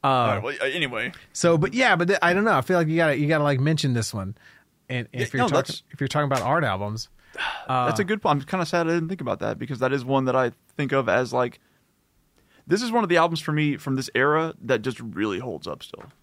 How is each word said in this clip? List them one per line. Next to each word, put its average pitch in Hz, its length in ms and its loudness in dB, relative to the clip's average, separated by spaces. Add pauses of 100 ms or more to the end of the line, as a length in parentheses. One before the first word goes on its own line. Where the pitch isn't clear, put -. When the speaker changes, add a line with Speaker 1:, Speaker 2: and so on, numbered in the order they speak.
Speaker 1:
Uh, - 40 0
Speaker 2:
All 127 200 4
right, 107 160 0
well, 135 180 -6
uh, - 40 -2
anyway. 131 480 -4 (200)
Speaker 1:
So, 170 240 4
but 170 180 0
yeah, 240 200 4
but 175 140 0
th-, 196 120 4
I 170 120 4
don't 196 120 2
know. 214 120 4
I 135 60 4
feel 185 140 2
like 165 120 2
you 160 80 0
gotta, 160 200 4
you 147 120 0
gotta, 156 160 2
like, 143 160 2
mention 151 340 2
this 113 180 -2
one. 98 240 -8 (520)
And, 123 240 -6
and 127 80 -6
Speaker 2:
Yeah, - 20 0
Speaker 1:
if 110 100 -4
you're 135 100 -2
Speaker 2:
no, - 60 2
Speaker 1:
talking, 143 100 0
Speaker 2:
that's - 240 -6 (100)
Speaker 1:
if - 80 -10
you're 139 80 -2
talking 151 180 0
about 135 160 0
art 151 220 0
albums, 104 440 -4 (120)
Speaker 2:
<sighs> - 480 -10
that's 123 320 0
a - 20 2
Speaker 1:
uh, 185 40 0
Speaker 2:
good 208 140 -2
point. 147 200 0
I'm 143 60 -12
kinda 180 200 -2
sad 170 220 0
I - 20 0
didn't 165 180 0
think 180 120 -8
about 113 200 -4
that, 107 200 -4
because 131 180 -8
that 127 140 0
is 135 120 -2
one 131 200 2
that 127 100 0
I 127 160 2 (260)
think 143 140 -2
of 135 180 2
as, 110 240 2
like, 123 280 -2 (1040)
this 196 160 2
is 240 80 -4
one 226 140 2
of 180 40 -4
the 170 100 4
albums 165 220 4
for - 120 -4
me 151 240 2
from 135 180 -4
this 131 200 -4
era 151 480 2
that 117 200 0
just 120 180 -6
really 101 380 -2
holds 101 300 -8
up 73 160 -10
still. - 200 -18 (180)